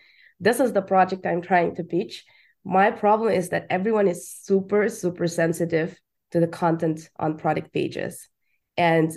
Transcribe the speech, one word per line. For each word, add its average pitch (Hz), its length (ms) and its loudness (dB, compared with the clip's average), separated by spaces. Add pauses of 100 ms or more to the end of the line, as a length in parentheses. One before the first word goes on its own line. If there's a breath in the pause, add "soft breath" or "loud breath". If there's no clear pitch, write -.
(400 soft breath)
This 220 200 2
is 240 140 2
the 202 80 2
project 185 460 2
I'm 170 160 -2
trying 170 320 2
to 175 80 -6
pitch. - 420 -6 (380 soft breath)
My 196 260 4
problem 220 400 2
is 180 200 0
that 160 200 -4
everyone 202 380 0
is 175 200 -4
super, 196 640 0
super 175 380 -4
sensitive 165 680 -2 (360)
to 170 80 2
the 165 80 4
content 165 600 -2 (100)
on 156 180 -2
product 160 360 -4
pages. - 540 -6 (500)
And 165 400 4